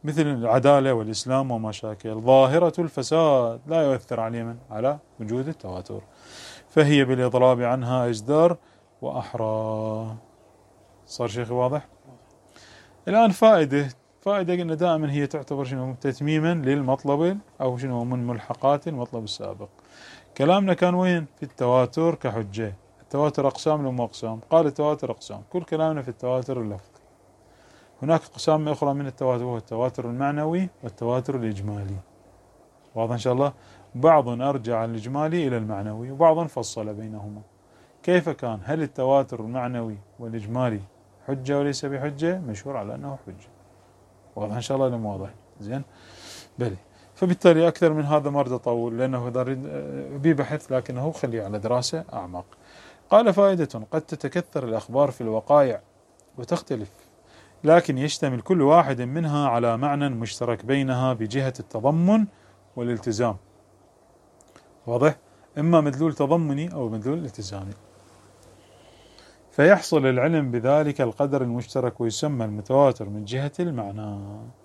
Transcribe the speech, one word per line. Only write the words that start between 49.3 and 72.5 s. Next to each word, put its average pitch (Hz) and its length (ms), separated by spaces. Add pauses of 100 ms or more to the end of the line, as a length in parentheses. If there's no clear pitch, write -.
أريد، 131 240
آه، 143 520
بي 151 160
بحث، 131 380
لكنه 131 400
خليه 117 320
على 101 160
دراسة 123 440 (100)
أعمق. 90 320 (640)
قال: 214 240
فائدة: 170 580
قد 156 100
تتكثر 151 600
الأخبار 120 480
في - 100
الوقائع 117 600 (560)
وتختلف، 123 540 (720)
لكن 156 340
يشتمل 135 440
كل 180 200
واحد 139 400
منها 147 460
على 117 300
معنى 143 320
مشترك 113 560
بينها 131 480
بجهة 123 460
التضمن 165 640 (500)
والالتزام. 117 600 (1500)
واضح؟ 127 280 (420)
إما 160 240
مدلول 147 320
تضمني 156 600
أو 127 160
مدلول 131 360
التزامي. 101 480 (1800)
فيحصل 160 540
العلم 135 460
بذلك 143 500
القدر 135 400
المشترك 123 600
ويسمى 117 440
المتواتر 113 640